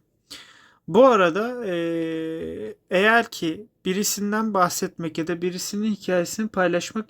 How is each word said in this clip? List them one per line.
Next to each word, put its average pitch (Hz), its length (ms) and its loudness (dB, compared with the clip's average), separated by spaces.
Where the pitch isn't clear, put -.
Bu 208 180 8
arada, 220 600 2
e, 180 80 -4
eğer 220 400 4
ki - 360 -6
birisinden 202 720 -2
bahsetmek 175 640 0
ya 160 80 -2
da 170 160 -4
birisinin 202 520 -4
hikayesini 185 540 -2
paylaşmak 180 600 0